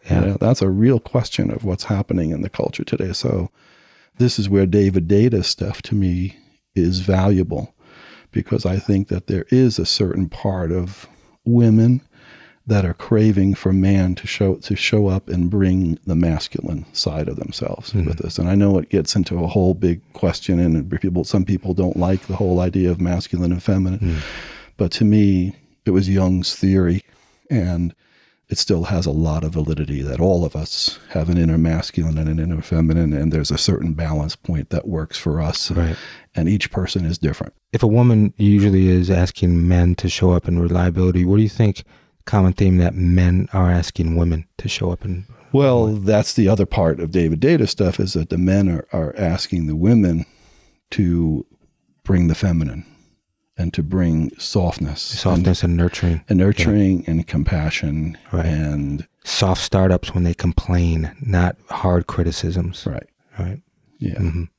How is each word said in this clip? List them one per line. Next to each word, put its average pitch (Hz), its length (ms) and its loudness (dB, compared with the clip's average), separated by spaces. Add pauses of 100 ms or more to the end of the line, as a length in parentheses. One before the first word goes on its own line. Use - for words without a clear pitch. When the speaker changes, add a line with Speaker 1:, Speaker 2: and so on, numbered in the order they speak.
Speaker 1:
You 90 80 2
Speaker 2:
Yeah. 90 40 2
Speaker 1:
know, 98 200 0
that's 117 220 2
a 95 80 2
real 117 300 2
question - 500 -4
of 107 140 -8
what's 95 200 -4
happening 92 460 -2
in 80 120 -6
the - 80 -6
culture - 340 -6
today. - 280 -4
So - 380 -4 (680)
this 123 200 2
is 101 100 -2
where 98 180 4
David 92 420 2
Data's 104 400 2
stuff - 340 -6
to - 120 -6
me 92 420 -2 (400)
is 92 240 0
valuable, 92 760 0 (580)
because - 340 -4
I 92 120 0
think 101 300 0
that 92 180 -4
there 95 240 -4
is 123 280 2
a 85 80 -2
certain 92 420 -2
part 92 440 -4
of 92 360 -6 (360)
women 117 560 4 (680)
that 104 180 2
are 85 100 -2
craving 98 600 2
for 95 180 -2
man 95 440 2
to - 100 -14
show, 95 300 0
to - 200 -6
show 104 320 0
up 92 200 -2
and 87 220 0
bring 92 560 2
the 92 80 -2
masculine 82 800 -2
side 78 340 -4
of - 80 -8
themselves - 560 -10
Speaker 2:
Mm-hmm. 95 160 0
Speaker 1:
with 82 160 -4
us. - 140 -8
And 85 100 0
I 95 60 2
know 101 240 4
it 80 120 -4
gets 85 260 0
into 87 260 -2
a 82 60 -2
whole 92 260 2
big 87 260 0 (120)
question, 90 480 -2
and 80 280 0 (120)
people, 90 240 -2
some 95 200 0
people 92 300 -2
don't 90 220 -2
like 92 300 -2
the 92 100 -6
whole 90 240 0
idea 90 300 0
of 85 100 -2
masculine 87 520 -2
and 90 100 -4
feminine. 95 380 0
Speaker 2:
Mm. 82 200 -2 (560)
Speaker 1:
But 90 160 -2
to - 120 0
me, 98 500 2 (320)
it 110 40 0
was 95 180 2
Jung's 92 480 0
theory, 95 460 2 (480)
and 87 440 -2 (560)
it - 80 -4
still 85 260 0
has 92 220 -2
a 78 40 -2
lot 78 320 0
of 78 120 -4
validity 73 480 -4
that 71 180 -6
all 87 240 2
of 76 100 -6
us - 440 -6 (120)
have 80 200 -2
an 87 80 2
inner 82 200 2
masculine 80 600 -2
and 78 100 -2
an 80 100 -2
inner 80 240 -4
feminine, 80 500 0
and 76 200 0
there's 76 180 -2
a 73 80 -2
certain - 360 -2
balance 78 420 -4
point 78 340 -6
that - 180 -4
works 78 300 -6
for 80 220 -4
us. - 300 -4
Speaker 2:
Right. 82 260 0 (380)
Speaker 1:
And 82 140 0
each 98 220 0
person 92 360 -4
is 85 120 -2
different. - 360 -4 (180)
Speaker 2:
If 113 100 0
a 120 40 2
woman 110 500 4
usually 101 520 6
is 92 220 4
asking 87 580 2
men 87 280 4
to 90 140 -4
show 90 220 2
up 87 160 0
in 87 100 0
reliability, 90 640 2
what 95 120 4
do 107 60 4
you 107 60 2
think 104 360 -2 (420)
common 95 260 2
theme 92 260 4
that 87 160 2
men 90 600 2
are 90 160 2
asking 85 460 0
women 85 300 0 (120)
to - 100 -8
show 90 220 -4
up 87 160 -8
in? 92 180 -6 (280)
Speaker 1:
Well, 127 420 4
that's 104 400 0
the 104 140 4
other 98 180 2
part 82 340 0
of 80 120 -4
David 82 280 2
Data's 135 300 2
stuff, 90 280 0
is 95 140 -2
that 80 160 -2
the 85 100 -2
men 95 300 2
are, 82 240 -2
are 80 240 -4
asking 87 520 -2
the 76 80 -2
women 90 500 2 (640)
to 85 560 0 (560)
bring 87 260 2
the 80 60 2
feminine 82 500 -2 (720)
and 85 160 -4
to 82 120 -4
bring 80 520 0
softness. 82 640 -4
Speaker 2:
Softness 90 640 0
and, 87 80 2
and 85 60 2
nurturing. 85 520 0
Speaker 1:
And 98 120 2
nurturing 101 640 2
Speaker 2:
Yeah. - 80 -6
Speaker 1:
and 82 160 -2
compassion 78 880 -2 (140)
Speaker 2:
Right. 85 140 -2
Speaker 1:
and 73 600 -4 (160)
Speaker 2:
soft - 400 -2
startups 92 500 0
when 90 120 0
they 85 100 0
complain, 85 840 0
not 90 360 0 (140)
hard 87 380 0
criticisms. 87 760 -4
Speaker 1:
Right. - 220 -8 (320)
Speaker 2:
Right. 95 220 -6 (400)
Speaker 1:
Yeah. - 140 -4
Speaker 2:
Mm-hmm. 85 300 -4 (140)